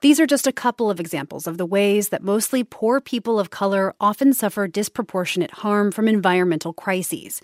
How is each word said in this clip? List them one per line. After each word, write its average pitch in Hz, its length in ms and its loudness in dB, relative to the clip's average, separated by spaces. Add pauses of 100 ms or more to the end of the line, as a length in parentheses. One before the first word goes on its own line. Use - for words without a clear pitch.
These 285 180 6
are 320 80 4
just 277 180 2
a 269 60 2
couple 233 400 -2
of 180 80 -4
examples 151 480 -8
of 165 100 -8
the 180 80 -2
ways 202 440 2
that - 120 -4
mostly 214 420 0
poor 233 360 -2
people 233 400 -2
of 190 100 -2
color 196 520 0
often 233 320 4
suffer 208 340 -2
disproportionate 185 840 -4
harm 208 400 0
from 220 180 0
environmental 180 640 2
crises. - 720 -6